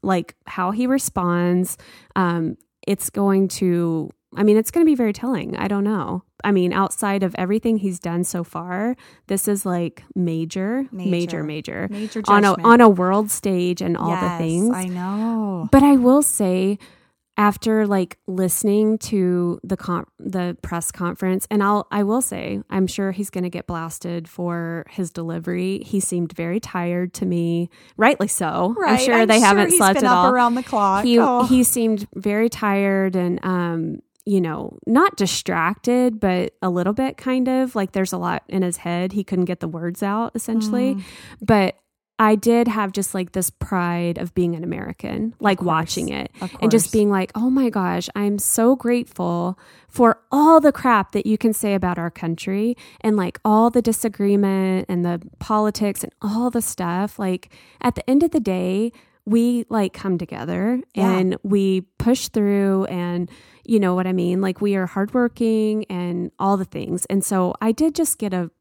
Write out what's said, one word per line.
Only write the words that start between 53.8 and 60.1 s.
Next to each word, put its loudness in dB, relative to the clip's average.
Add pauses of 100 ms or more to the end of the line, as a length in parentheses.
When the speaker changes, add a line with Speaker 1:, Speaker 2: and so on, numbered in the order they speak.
Speaker 1:
disagreement 0
and 0
the -2 (200)
politics -2
and -12
all -2
the -2
stuff." -4
Like, -4 (320)
at 0
the -10
end 4
of 2
the 0
day, -2 (340)
we, 2
like, 0
come -4